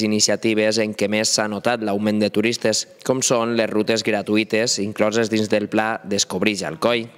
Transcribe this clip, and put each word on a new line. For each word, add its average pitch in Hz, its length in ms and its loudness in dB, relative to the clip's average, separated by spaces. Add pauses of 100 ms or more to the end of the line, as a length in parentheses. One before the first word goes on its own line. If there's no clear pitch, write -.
iniciatives 107 720 0
en 107 160 -2
què 101 160 0
més 107 240 0
s'ha 107 160 0
notat 113 320 -2
l'augment 107 380 0
de 101 100 2
turistes, 113 540 0 (180)
com 131 160 0
són 117 400 0
les 107 80 0
rutes 107 400 0
gratuïtes 107 720 0
incloses 107 480 0
dins 107 240 0
del 104 160 2
pla 110 300 0 (100)
Descobrix 98 560 -2
Alcoi. 113 400 -2 (140)